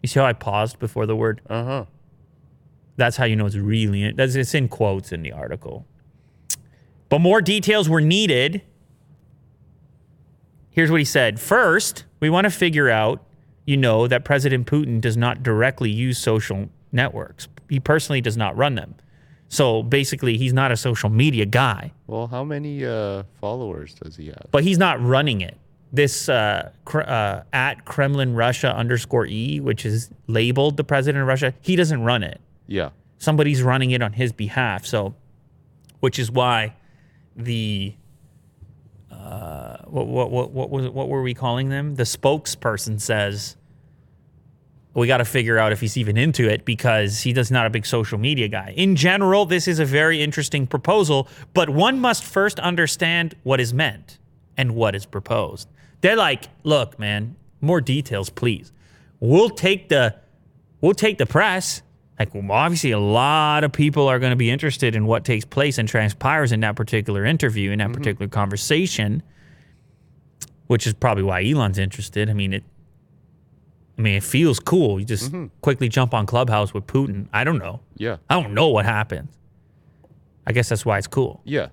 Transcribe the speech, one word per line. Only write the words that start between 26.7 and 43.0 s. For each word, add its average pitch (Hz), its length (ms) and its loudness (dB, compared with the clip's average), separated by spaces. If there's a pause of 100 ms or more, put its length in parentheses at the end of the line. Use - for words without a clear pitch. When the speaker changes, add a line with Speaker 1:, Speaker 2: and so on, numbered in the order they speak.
Speaker 1:
Kre-, - 220 -4
uh, 104 340 -2 (100)
at 131 320 -2
Kremlin 139 500 0
Russia 120 420 0
underscore 117 500 0
E, 127 320 -6
which 127 260 -4
is 113 260 -2 (180)
labeled 127 480 2
the 147 80 -2
president 139 380 0
of 131 40 0
Russia, 131 260 0 (100)
he 185 120 0
doesn't 156 300 0
run 117 180 2
it. - 180 -10 (280)
Speaker 2:
Yeah. 87 220 -2 (280)
Speaker 1:
Somebody's 147 420 2
running 127 300 2
it 123 100 2
on 107 120 -2
his 120 180 -2
behalf. 107 560 -4
So, 101 300 -4 (840)
which 131 220 -2
is 113 100 -4
why 120 440 0 (600)
the, 107 600 -4 (1160)
uh, 76 680 -14 (100)
what, 131 180 -4
what, 123 240 -2
what, 123 220 -2
what 131 180 -6
was 135 160 -4
it, 120 80 -8
what 135 140 -6
were 135 140 -2
we 127 120 -4
calling 131 360 -4
them? 143 260 -4
The 127 80 0
spokesperson 113 960 -2